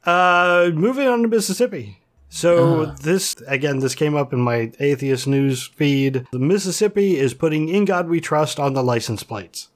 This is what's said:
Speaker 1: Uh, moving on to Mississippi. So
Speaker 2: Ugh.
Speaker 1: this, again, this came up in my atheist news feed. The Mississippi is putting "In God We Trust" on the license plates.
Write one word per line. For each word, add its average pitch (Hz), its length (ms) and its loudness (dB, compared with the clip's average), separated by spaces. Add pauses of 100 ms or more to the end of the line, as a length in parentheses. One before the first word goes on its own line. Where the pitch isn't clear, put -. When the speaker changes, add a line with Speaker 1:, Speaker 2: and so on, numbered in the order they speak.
Speaker 1:
Uh, 175 680 4
moving 254 340 0
on 240 160 2
to 233 40 0
Mississippi. 196 720 -2 (300)
So 170 540 2
Speaker 2:
Ugh. 147 160 -8
Speaker 1:
this, 175 360 -2 (120)
again, 139 320 -2
this 131 160 -2
came 151 200 0
up 143 180 -2
in 127 80 0
my 117 380 -2
atheist 135 480 -2
news 135 400 0
feed. 135 640 -2
The 127 80 -6
Mississippi 196 800 0
is 131 160 0
putting 156 360 -2
"In 202 160 2
God 180 240 -2
We 170 120 0
Trust" 151 380 -2
on 139 140 0
the 131 100 0
license 117 400 -2
plates. - 520 -14